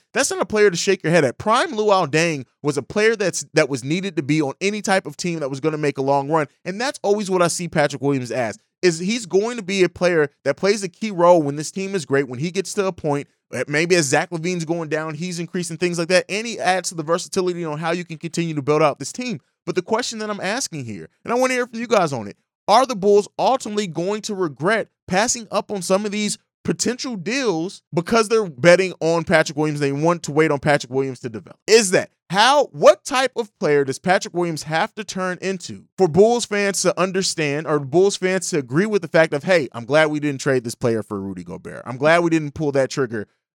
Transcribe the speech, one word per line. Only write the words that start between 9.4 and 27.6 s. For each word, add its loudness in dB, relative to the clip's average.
to -10
be 2
a 2
player 0
that 0
plays 0
a -4
key -4
role 6
when -2
this -8
team -6
is -4
great, 0
when -8
he -2
gets -4
to 0
a -2
point, -4
uh, -4
maybe 2
as 4
Zach 2
LaVine's -4
going -4
down, -4
he's -8
increasing -6
things -2
like -2
that, 4
and -4
he -10
adds 0
to -14
the -6
versatility -2
on -6
how -4
you -4
can -14
continue -4
to -4
build 0
out 2
this -10
team. -8
But -6
the -2
question -4
that -8
I'm -8
asking -6
here, -12
and -4
I 0
wanna 2
hear -2
from -10
you -8
guys 2
on -6
it, -16
are 6
the -4
Bulls 4
ultimately 0
going -4
to -8
regret -2
passing -2
up -4
on -6
some 0
of -4
these -4
potential -4
deals -2